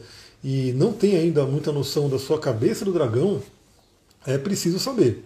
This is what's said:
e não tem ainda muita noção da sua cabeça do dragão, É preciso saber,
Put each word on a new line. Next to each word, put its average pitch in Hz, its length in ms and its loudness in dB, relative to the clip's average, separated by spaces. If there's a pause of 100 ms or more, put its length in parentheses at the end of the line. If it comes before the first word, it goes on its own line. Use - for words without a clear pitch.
(420)
e 135 300 -2
não 151 200 2
tem 202 240 2
ainda 160 280 2
muita 143 260 -2
noção 143 380 -2
da 131 100 0
sua 156 200 -2
cabeça 147 460 0
do 190 80 0
dragão, 151 500 0 (840)
É 135 100 0
preciso 175 420 -2
saber, 196 480 0